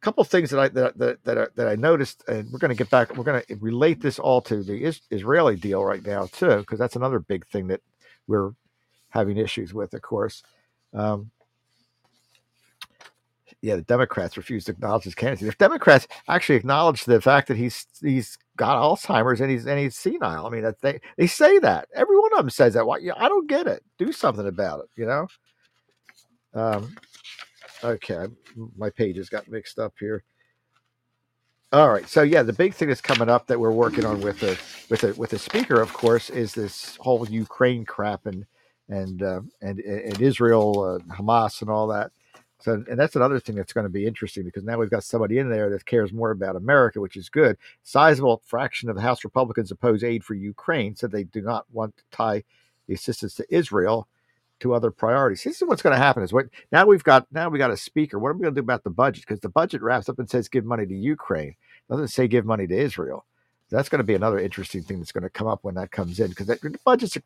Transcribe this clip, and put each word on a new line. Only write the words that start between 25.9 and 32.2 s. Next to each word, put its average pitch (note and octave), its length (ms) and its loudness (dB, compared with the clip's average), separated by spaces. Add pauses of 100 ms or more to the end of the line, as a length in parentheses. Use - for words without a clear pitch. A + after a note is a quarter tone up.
Um, A2 420 -4 (880)
okay, G#2 420 -6 (520)
my G#2 120 -6
pages F#2+ 400 -4
got G#2 180 -8
mixed A2 320 -14
up A2 180 -6
here. G#2 260 -8 (1500)
All C#3+ 180 8
right, G2+ 180 2
so - 140 4